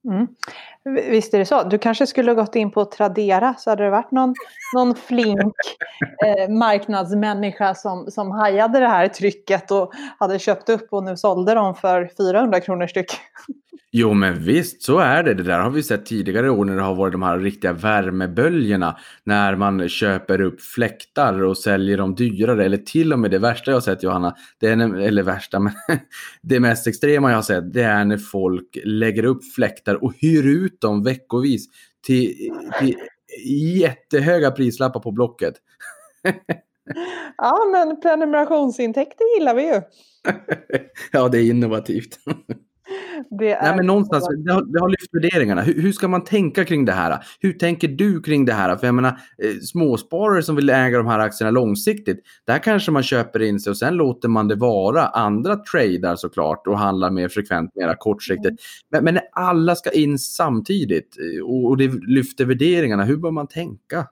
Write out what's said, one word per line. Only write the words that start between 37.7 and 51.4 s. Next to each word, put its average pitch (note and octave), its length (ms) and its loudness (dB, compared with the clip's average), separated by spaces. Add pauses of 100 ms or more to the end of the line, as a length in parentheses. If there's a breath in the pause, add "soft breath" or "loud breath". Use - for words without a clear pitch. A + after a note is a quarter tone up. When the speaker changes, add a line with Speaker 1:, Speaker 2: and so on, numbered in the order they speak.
Speaker 1:
men D#4 300 0
prenumerationsintäkter D4+ 1400 0
gillar C4 160 2
vi D4 180 0
ju. G3+ 80 0 (640 soft breath)
Speaker 2:
<laughs> - 680 -8
Ja, B2+ 180 4
det B2 80 2
är A#2 120 4
innovativt. A2+ 760 -2
<laughs> C#3+ 40 -8 (1120 loud breath)
Speaker 1:
Det G#3+ 120 0
är - 100 -2
Speaker 2:
Nej, F#3+ 140 2
men F3+ 100 2
någonstans, G3 380 2
Speaker 1:
innovativt. E3 220 -4
Speaker 2:
det F3+ 80 0
har, F#3+ 80 2
det E3 180 -2
har F3+ 100 2
lyft - 240 -2
värderingarna. D3+ 480 2
Hur, D#3 200 0
hur G3 100 2
ska G3 160 -2
man F3+ 160 0
tänka F#3+ 420 0
kring D3 200 2
det G2 60 2
här? E2 340 -2 (140 loud breath)
Hur F#3+ 140 0
tänker E3+ 340 0
du E3+ 340 0
kring C#3+ 240 2
det A#2 80 2
här? F#2+ 240 0
För B2 100 -2
jag B2 80 2
menar, B2+ 240 0 (240 loud breath)
eh, G#2 160 -2 (120)
småsparare E3+ 720 0
som D#3 120 -2
vill C#3+ 140 2
äga B2+ 280 2
de A2+ 100 2
här A2 120 2
aktierna G#2+ 320 0